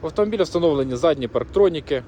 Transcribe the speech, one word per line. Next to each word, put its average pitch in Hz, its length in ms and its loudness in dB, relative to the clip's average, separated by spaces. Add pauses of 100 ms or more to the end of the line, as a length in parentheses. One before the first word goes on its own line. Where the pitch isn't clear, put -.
В 160 40 -8
автомобілі 208 360 0
встановлені 143 540 0
задні 135 320 0
парктроніки 147 800 0